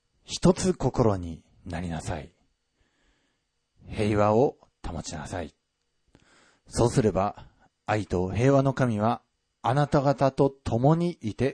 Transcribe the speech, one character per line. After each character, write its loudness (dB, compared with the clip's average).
一 2
つ -2
心 2
に -10
な -8
り -6
な -6
さ -8
い。 -18
平 0
和 4
を 2
保 -8
ち -10
な -12
さ -8
い。 -12
そ 0
う 4
す 0
れ 4
ば、 -4
愛 -2
と -2
平 2
和 4
の 0
神 -2
は -2
あ 0
な 0
た 2
方 2
と 2
共 0
に -2
い -6
て -2